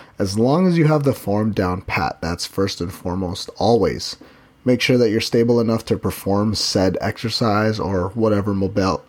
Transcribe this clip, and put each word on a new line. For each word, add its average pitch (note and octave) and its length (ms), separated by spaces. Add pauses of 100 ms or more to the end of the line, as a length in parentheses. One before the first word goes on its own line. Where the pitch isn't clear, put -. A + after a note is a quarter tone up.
(200)
As G2+ 180
long D3 300
as E3+ 100
you D#3+ 60
have D3+ 180
the C#3 120
form G#2+ 360
down F#2 320
pat, - 400
that's E2+ 240
first - 340
and F2 120
foremost, F#2 640
always. - 600 (480)
Make B2 160
sure B2+ 180
that A#2 120
you're A2 100
stable A#2+ 380
enough A2 280
to G#2+ 120
perform G2+ 560
said - 460
exercise A2 800
or F#2 300
whatever G#2+ 440
mobil-, F#2+ 540